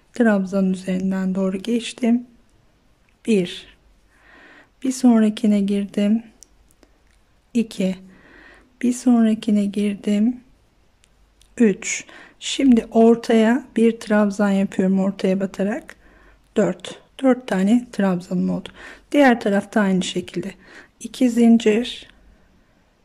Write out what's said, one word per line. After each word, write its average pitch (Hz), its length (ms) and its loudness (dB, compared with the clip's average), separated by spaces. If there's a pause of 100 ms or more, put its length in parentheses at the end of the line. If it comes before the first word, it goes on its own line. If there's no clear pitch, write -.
(140)
trabzanın 196 600 0
üzerinden 185 640 -4
doğru 190 220 -4
geçtim. 233 680 -2 (1000)
Bir. - 520 -4 (1040)
Bir 262 80 -4
sonrakine 214 720 2
girdim. 202 600 -2 (1300)
İki. 208 420 -2 (840)
Bir 247 120 0
sonrakine 220 720 2
girdim. 208 760 -2 (1160)
Üç. - 480 0 (340)
Şimdi 254 520 2
ortaya 226 720 4 (120)
bir 226 240 2
trabzan 208 500 0
yapıyorum 196 500 0
ortaya 190 400 -2
batarak. 196 560 -6 (640)
Dört. - 440 -4 (200)
Dört 254 260 0
tane 208 440 0
trabzanım 185 580 -2
oldu. 180 200 -8 (420)
Diğer 262 280 4
tarafta 202 420 -2
aynı 190 220 0
şekilde. 180 500 -8 (460)
İki - 300 -2
zincir. 226 800 2 (960)